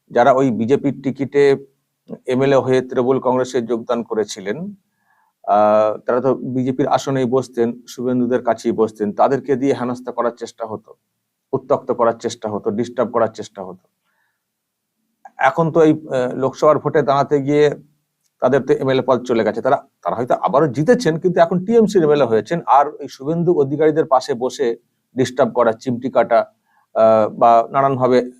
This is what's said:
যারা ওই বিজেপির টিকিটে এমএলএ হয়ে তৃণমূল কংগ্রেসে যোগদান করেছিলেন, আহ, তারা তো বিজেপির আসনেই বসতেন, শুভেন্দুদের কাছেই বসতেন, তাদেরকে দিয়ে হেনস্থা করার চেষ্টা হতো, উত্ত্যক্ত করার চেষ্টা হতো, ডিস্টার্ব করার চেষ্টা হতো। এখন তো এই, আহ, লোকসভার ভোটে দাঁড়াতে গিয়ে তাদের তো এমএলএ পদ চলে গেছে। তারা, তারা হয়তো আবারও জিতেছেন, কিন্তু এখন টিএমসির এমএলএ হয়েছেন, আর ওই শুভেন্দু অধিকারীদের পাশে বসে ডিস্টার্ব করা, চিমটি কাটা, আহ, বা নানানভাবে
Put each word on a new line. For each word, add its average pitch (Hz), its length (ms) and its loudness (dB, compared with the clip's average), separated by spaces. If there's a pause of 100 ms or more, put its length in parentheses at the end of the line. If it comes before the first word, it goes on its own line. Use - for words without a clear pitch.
(100)
যারা 123 220 4
ওই 131 180 4
বিজেপির 131 520 -2
টিকিটে 139 640 0 (600)
এমএলএ 135 300 2
হয়ে 127 240 2
তৃণমূল 127 400 -2
কংগ্রেসে 127 420 -2
যোগদান 117 400 -4
করেছিলেন, 107 560 -6 (840)
আহ, 107 540 2
তারা 123 220 -2
তো 131 140 0
বিজেপির 127 540 -4
আসনেই 131 360 -2
বসতেন, 123 600 -2
শুভেন্দুদের 123 560 -2
কাছেই 113 300 -2
বসতেন, 107 400 -2
তাদেরকে 127 440 0
দিয়ে 131 180 0
হেনস্থা 123 380 -8
করার 117 260 -4
চেষ্টা 113 280 -12
হতো, 107 280 -12 (580)
উত্ত্যক্ত 131 400 -2
করার 117 200 0
চেষ্টা 113 380 -8
হতো, 104 200 -4
ডিস্টার্ব 117 420 -4
করার 113 160 0
চেষ্টা 101 360 -14
হতো। 92 240 -18 (1500)
এখন 165 360 0
তো 170 100 4
এই, 156 100 6
আহ, 131 420 -4
লোকসভার 135 440 2
ভোটে 143 240 -2
দাঁড়াতে 139 400 0
গিয়ে 147 280 2 (720)
তাদের 127 220 2
তো 135 120 -2
এমএলএ 131 320 0
পদ 123 180 0
চলে 113 200 0
গেছে। 107 180 -2
তারা, - 260 0 (140)
তারা 87 140 -4
হয়তো 123 180 -2
আবারও 143 320 0
জিতেছেন, 156 520 0
কিন্তু 180 220 0
এখন 180 240 0
টিএমসির 214 380 2
এমএলএ 147 240 4
হয়েছেন, 113 400 -2
আর 139 220 4
ওই 147 200 -12
শুভেন্দু 170 460 -2
অধিকারীদের 147 520 2
পাশে 131 280 0
বসে 120 420 -4 (400)
ডিস্টার্ব 123 380 0
করা, 117 180 2
চিমটি 123 380 -6
কাটা, 113 280 2 (560)
আহ, 110 340 4
বা 117 420 2
নানানভাবে 127 680 0